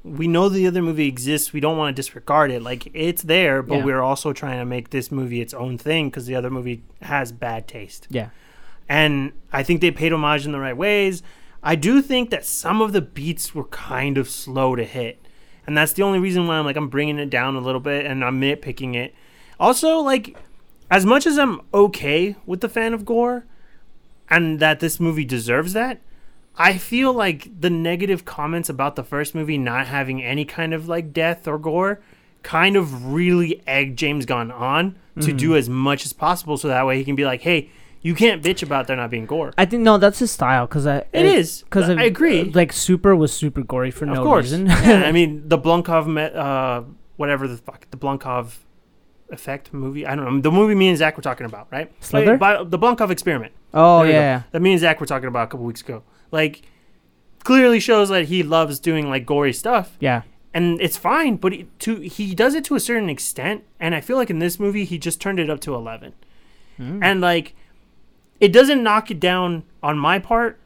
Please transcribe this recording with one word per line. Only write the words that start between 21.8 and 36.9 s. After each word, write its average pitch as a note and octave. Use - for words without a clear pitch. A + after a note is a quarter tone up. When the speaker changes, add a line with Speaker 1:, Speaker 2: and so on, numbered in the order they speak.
Speaker 1:
with F3+
the A#3
fan A3+
of G#3
gore A#3+
and D#3+
that D#3
this D#3+
movie D#3
deserves B2+
that, A#3+
I F#3
feel B3+
like F#3+
the F3
negative F3
comments D#3+
about C#3+
the C3+
first C#3+
movie D#3
not B2+
having C3
any C#3
kind D#3+
of, D#3+
like, E3+
death E3
or D#3
gore F3+
kind F#3+
of C3
really F3
egged C3+
James D3
Gunn A#2+
on C#3
to D3+
Speaker 2:
Mm-hmm. C#3+
Speaker 1:
do D#3
as B2
much C3+
as -
possible D#3
so D3
that C3
way C3